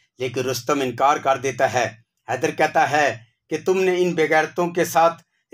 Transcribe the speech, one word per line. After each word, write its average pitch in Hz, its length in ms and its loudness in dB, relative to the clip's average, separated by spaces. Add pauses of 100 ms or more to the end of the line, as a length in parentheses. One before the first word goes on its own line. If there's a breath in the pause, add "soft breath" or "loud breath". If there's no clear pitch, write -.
(200 soft breath)
लेकिन 127 240 -4
रुस्तम 135 380 -2
इनकार 135 380 0
कर 135 180 0
देता 131 300 -2
है। 120 380 -2 (240)
हैदर 127 220 -2
कहता 156 340 2
है 135 420 -2 (220)
कि 160 80 -4
"तुमने 185 400 0
इन 180 160 0
बेगैरतों 156 540 0
के 170 180 0
साथ 165 380 2 (300)